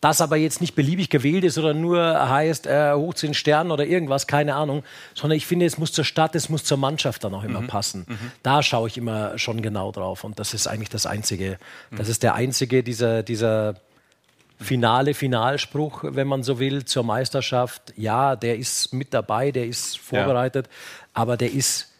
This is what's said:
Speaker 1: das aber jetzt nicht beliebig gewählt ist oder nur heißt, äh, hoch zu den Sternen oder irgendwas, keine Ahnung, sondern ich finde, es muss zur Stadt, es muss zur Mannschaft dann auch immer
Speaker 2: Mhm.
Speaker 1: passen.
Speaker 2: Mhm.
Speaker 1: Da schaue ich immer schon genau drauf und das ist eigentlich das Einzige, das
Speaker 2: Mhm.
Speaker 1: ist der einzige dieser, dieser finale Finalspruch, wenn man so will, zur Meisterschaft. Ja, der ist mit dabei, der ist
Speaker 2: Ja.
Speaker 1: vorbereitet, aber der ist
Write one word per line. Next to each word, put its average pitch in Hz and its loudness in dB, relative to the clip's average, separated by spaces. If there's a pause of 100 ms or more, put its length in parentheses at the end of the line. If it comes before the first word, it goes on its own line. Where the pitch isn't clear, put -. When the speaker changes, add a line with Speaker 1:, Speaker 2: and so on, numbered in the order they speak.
Speaker 1:
das 151 4
aber 160 2
jetzt 156 0
nicht 175 -2
beliebig 156 2
gewählt 151 2
ist 156 2
oder 156 2
nur 165 2
heißt, 151 2
äh, 147 4
hoch 147 0
zu - -4
den 151 0
Sternen 151 2
oder 147 0
irgendwas, 147 0
keine 147 2
Ahnung, 147 -2 (300)
sondern 151 2
ich - -4
finde, 175 4
es 170 2
muss 160 -2
zur 156 0
Stadt, 160 2
es 151 0
muss 156 0
zur - 2
Mannschaft 139 -2
dann 98 -4
auch 98 -6
immer 107 -4
Speaker 2:
Mhm. 123 -6
Speaker 1:
passen. 98 -4
Speaker 2:
Mhm. 117 -10 (120)
Speaker 1:
Da 139 4
schaue 117 2
ich 110 -8
immer 113 -4
schon 113 -2
genau 104 -4
drauf 95 -6
und 107 -12
das 104 -6
ist 110 -2
eigentlich 107 -6
das - -2
Einzige, 95 -4 (320)
das 104 -4
Speaker 2:
Mhm. - -2
Speaker 1:
ist 113 -2
der 117 4
einzige 127 2
dieser, 113 0
dieser 110 0 (840)
finale 127 4
Finalspruch, 135 -2
wenn 135 -2
man 135 -2
so 123 -2
will, 135 -2
zur 123 0
Meisterschaft. 123 -2
Ja, 120 2
der 117 -2
ist - -2
mit 131 -4
dabei, 117 2
der 123 -2
ist - -6
Speaker 2:
Ja. - -12
Speaker 1:
vorbereitet, 127 0 (440)
aber 117 0
der 120 0
ist - -2 (120)